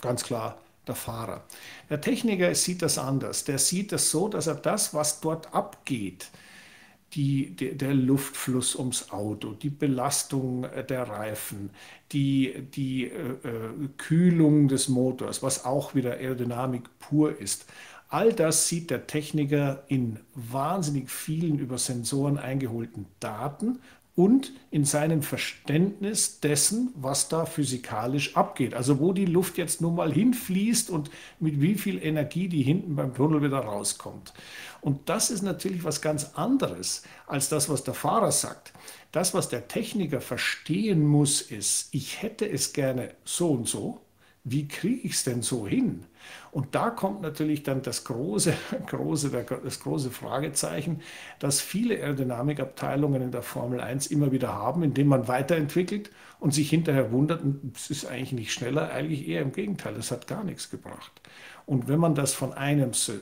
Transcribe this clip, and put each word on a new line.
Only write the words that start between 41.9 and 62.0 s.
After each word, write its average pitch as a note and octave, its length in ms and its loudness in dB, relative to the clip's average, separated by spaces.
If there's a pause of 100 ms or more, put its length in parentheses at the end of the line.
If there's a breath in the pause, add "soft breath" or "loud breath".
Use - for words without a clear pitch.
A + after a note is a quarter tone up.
„Ich - 260 -4
hätte A3 260 -4
es - 260 -2
gerne B2+ 500 -2
so - 260 0
und A#2+ 180 2
so. C#3+ 340 -6 (440 soft breath)
Wie C#3+ 220 -2
kriege A3 400 -2
ich's - 160 -2
denn A#2+ 180 0
so A2+ 240 -2
hin?“ A#2 400 0 (460 loud breath)
Und C#3+ 240 -4
da F3 140 2
kommt G3+ 320 -4
natürlich D3+ 420 -2
dann C3+ 180 -2
das B2 220 -6
große, D#3 500 0 (180)
<laughs> B3+ 160 -6
große, C#3 420 -2
der, B2+ 140 -4
das C3+ 360 -8
große C#3 320 -4
Fragezeichen, D3 920 -4 (380 loud breath)
das C#3+ 220 2
viele A3 340 0
Aerodynamikabteilungen C#3 1300 0
in B2+ 100 -2
der B2 100 -4
Formel B2 380 -4
eins B2+ 280 -4
immer D3 260 4
wieder A#2+ 200 0
haben, B2+ 300 0
indem C#3 240 4
man C3 220 6
weiterentwickelt E3 800 0 (280 loud breath)
und C#3 140 2
sich D3 160 2
hinterher C3+ 440 4
wundert, D3+ 280 2
„Hm, C#3 320 -2
es - 160 -14
ist D3 160 -4
eigentlich C3 280 -6
nicht A2+ 200 -4
schneller“, C#3 380 -2
eigentlich D3 360 -4
eher D#3+ 140 -2
im C#3 120 -2
Gegenteil, F#3+ 420 -4
es A2+ 160 -6
hat A#2+ 160 -6
gar G#3+ 160 -6
nichts D#3 260 -8
gebracht. - 520 -14 (440 loud breath)
Und B2 220 0
wenn C#3+ 120 4
man E3 140 4